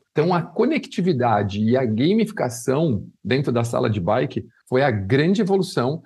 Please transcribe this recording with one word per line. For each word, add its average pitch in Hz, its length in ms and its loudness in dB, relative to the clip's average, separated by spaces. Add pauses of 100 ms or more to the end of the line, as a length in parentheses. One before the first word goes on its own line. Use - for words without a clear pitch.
(120)
Então, 156 200 2
a 175 80 2
conectividade 123 1200 0
e 113 140 2
a 135 80 0
gamificação 131 1200 0 (160)
dentro 131 300 0
da 117 100 2
sala 117 280 0
de 104 100 -2
bike 107 460 -2 (200)
foi 127 160 0
a 143 80 2
grande 135 520 2
evolução. 170 640 -2